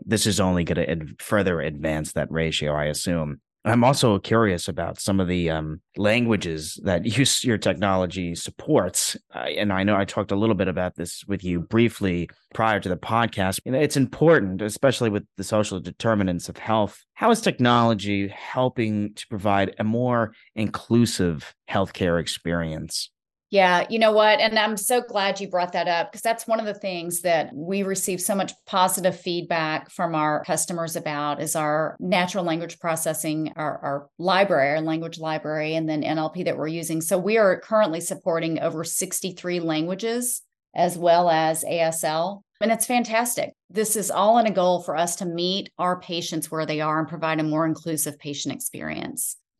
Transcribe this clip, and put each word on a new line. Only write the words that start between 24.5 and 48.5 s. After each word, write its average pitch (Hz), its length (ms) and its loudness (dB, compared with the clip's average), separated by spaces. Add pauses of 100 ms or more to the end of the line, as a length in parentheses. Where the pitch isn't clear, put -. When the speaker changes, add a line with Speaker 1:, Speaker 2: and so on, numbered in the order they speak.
Speaker 2:
I'm 214 180 0
so 247 240 2
glad 196 400 -2
you 196 80 -6
brought 175 240 -2
that 175 160 0
up, 170 240 0
'cause - 80 -16
that's 226 260 -2
one 226 140 0
of 214 60 -6
the 208 80 -4
things 175 480 -6
that 165 320 2
we 190 280 -2
receive 190 380 -2
so 208 140 0
much 190 180 -2 (140)
positive 185 520 2
feedback 160 720 -2
from 165 240 -2
our 151 300 2
customers 165 520 -2
about 147 440 -4
is 156 160 -4
our 151 420 0
natural 185 460 0
language 165 340 -4
processing, 156 800 -2
our, 151 220 -4
our 143 300 -6 (100)
library, 175 580 4
our 160 60 0
language 165 360 -4
library, 156 580 -4
and 160 120 -2
then 151 160 -2
N 160 140 -2
L 156 100 -2
P 175 140 -8
that 151 160 -2
we're 147 80 -4
using. 165 340 -4
So 185 160 0
we 202 220 2
are 196 200 4
currently 185 440 0
supporting 165 580 -2
over 160 240 -2
sixty-three 180 760 -4
languages 190 800 -2 (320)
as 175 240 0
well 175 320 6
as 160 340 2
A 170 160 -2
S 165 240 0
L. 170 400 -2 (160)
And 214 100 2
it's 220 140 0
fantastic. 240 680 -2 (160)
This 214 260 0
is 175 140 -2
all 214 260 6
in 226 100 4
a 214 40 2
goal 180 320 2
for 156 120 -6
us 170 220 0
to 196 80 -6
meet 180 540 -2
our 180 200 0
patients 170 520 -6
where 160 160 -2
they 156 160 -2
are 156 160 0
and 156 100 -2
provide 160 320 -2
a 156 40 0
more 156 200 0
inclusive 156 540 -4
patient 143 360 -8